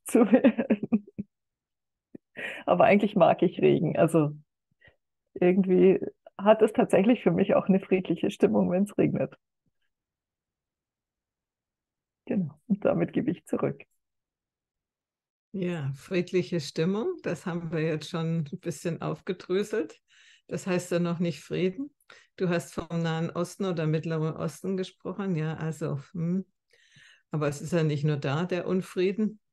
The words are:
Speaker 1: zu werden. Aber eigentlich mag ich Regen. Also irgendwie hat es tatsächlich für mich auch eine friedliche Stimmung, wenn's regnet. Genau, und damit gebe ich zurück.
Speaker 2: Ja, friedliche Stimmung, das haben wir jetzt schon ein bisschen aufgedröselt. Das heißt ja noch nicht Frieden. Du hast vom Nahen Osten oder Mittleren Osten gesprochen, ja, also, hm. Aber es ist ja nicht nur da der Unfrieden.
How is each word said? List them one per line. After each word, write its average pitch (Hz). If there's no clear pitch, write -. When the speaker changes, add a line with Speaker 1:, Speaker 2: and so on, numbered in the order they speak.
Speaker 1:
zu 226
werden. 220
Aber 175
eigentlich 208
mag 165
ich -
Regen. 151
Also 156
irgendwie 185
hat 214
es 220
tatsächlich 220
für 185
mich 185
auch -
eine 190
friedliche 185
Stimmung, 202
wenn's 190
regnet. 143
Genau, 190
und 196
damit -
gebe -
ich -
zurück. -
Speaker 2:
Ja, 170
friedliche 180
Stimmung, 202
das -
haben 170
wir 165
jetzt 156
schon 165
ein 180
bisschen 165
aufgedröselt. 185
Das -
heißt 180
ja 175
noch 170
nicht 170
Frieden. 185
Du 185
hast 170
vom 170
Nahen 165
Osten 175
oder 165
Mittleren 156
Osten 185
gesprochen, 185
ja, 156
also, 151
hm. 175
Aber 147
es 143
ist 147
ja 170
nicht 147
nur 151
da 139
der 180
Unfrieden. 190